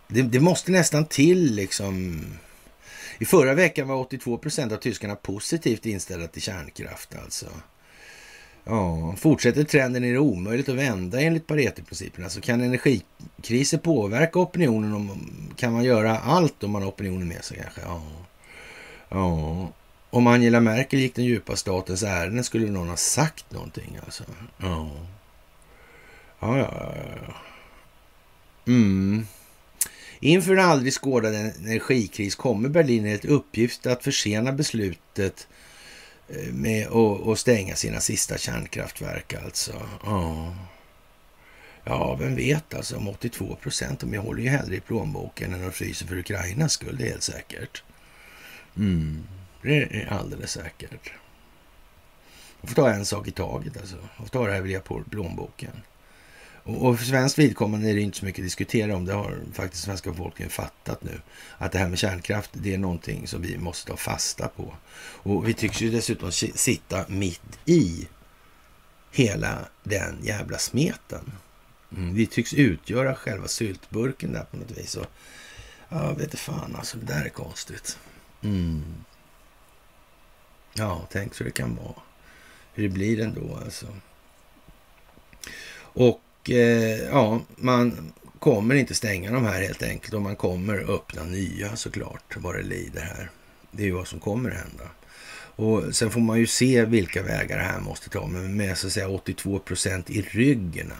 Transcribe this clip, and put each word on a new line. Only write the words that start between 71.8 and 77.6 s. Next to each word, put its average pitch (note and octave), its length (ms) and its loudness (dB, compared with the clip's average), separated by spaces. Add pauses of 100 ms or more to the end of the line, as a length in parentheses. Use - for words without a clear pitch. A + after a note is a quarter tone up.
Mm, F2 160 -2
vi A2 120 4
tycks - 280 -2
utgöra B2+ 600 2
själva F#2+ 320 -8
syltburken A2+ 840 -4
där - 100 -6
på - 140 -14
något - 200 -12
vis. - 180 -10
Och, - 120 -8 (840)
ja, D3+ 240 -2
vet D3 180 -6
du - 60 -10
fan, - 380 -8
alltså, - 220 -10
det A2+ 80 -10
där D2 200 -4
är - 40 -8
konstigt. - 720 -12 (420)